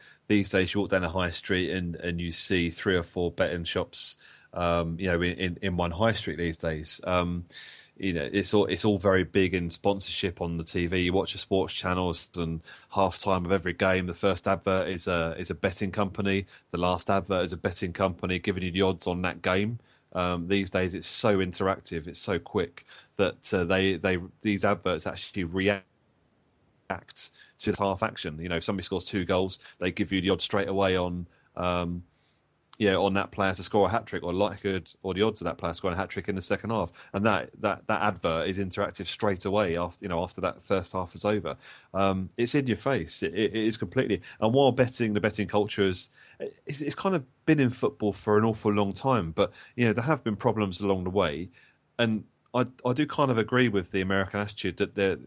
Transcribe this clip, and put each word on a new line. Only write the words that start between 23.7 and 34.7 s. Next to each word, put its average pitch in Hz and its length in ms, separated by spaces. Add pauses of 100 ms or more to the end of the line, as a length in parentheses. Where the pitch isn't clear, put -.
they, 90 240 (240)
these 104 220
adverts 90 420
actually 92 380
react 95 400 (1700)
to - 120
the 90 80
half 98 240
action. 82 380
You 87 80
know, 85 80
if 82 80
somebody 98 180
scores 92 220
two 95 200
goals, 95 360 (180)
they 90 140
give 98 180
you 95 100
the 92 100
odds 95 120
straight - 260
away 95 280
on, 90 320 (260)
um, 87 480 (720)
yeah, 98 200
on 95 160
that 98 180
player 95 220
to 90 100
score 98 260
a - 20
hat-trick, 92 320
or 85 100
likelihood 92 580 (120)